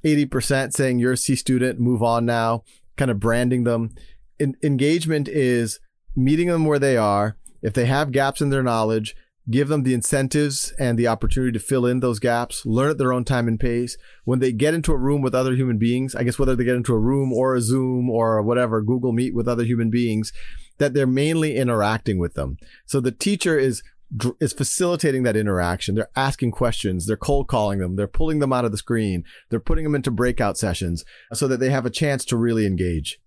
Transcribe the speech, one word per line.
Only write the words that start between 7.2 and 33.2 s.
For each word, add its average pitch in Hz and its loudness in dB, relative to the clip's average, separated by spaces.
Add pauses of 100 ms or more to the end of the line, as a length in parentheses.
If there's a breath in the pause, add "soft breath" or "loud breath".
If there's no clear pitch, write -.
If 110 -4
they 123 0
have 139 0
gaps 139 0
in 143 0
their 135 0
knowledge, 110 0 (340 soft breath)
give 135 2
them 147 0
the 127 2
incentives 139 -2
and 120 0
the 117 2
opportunity 120 0
to 113 -4
fill 127 0
in 123 2
those 123 -2
gaps, 120 -2
learn 127 2
at 156 -2
their 127 0
own 123 -2
time 123 0
and 113 -2
pace. 120 -2 (280 soft breath)
When 127 0
they 127 2
get 135 2
into 165 0
a 143 4
room 139 2
with 127 0
other 131 2
human 127 0
beings, 123 0
I - -2
guess 120 -2
whether 131 2
they 123 0
get 123 2
into 123 0
a 110 4
room 131 2
or 131 2
a 123 2
Zoom 127 0
or 113 2
whatever, 113 2
Google 123 0
Meet 120 0
with 117 0
other 120 0
human 117 0
beings, 113 0 (440 loud breath)
that 143 0
they're 139 2
mainly 151 0
interacting 110 0
with 85 -2
them. 69 -6 (280 loud breath)
So 139 -2
the 127 0
teacher 180 0
is 131 -2 (320 soft breath)
dr-, 117 -2
is 147 -2
facilitating 151 0
that 117 2
interaction. 98 0
They're 110 -2
asking 135 -2
questions. 98 -2
They're 107 -2
cold 107 0
calling 104 0
them. 92 -2
They're 101 -2
pulling 156 2
them 135 2
out 123 0
of 110 -2
the 101 -6
screen. 101 -2 (260 loud breath)
They're 113 -2
putting 156 2
them 151 0
into 135 0
breakout 120 0
sessions 87 -2 (300 loud breath)
so 139 -2
that 127 0
they 131 2
have 131 0
a 117 -2
chance 143 -2
to 123 -2
really 113 2
engage. 87 -2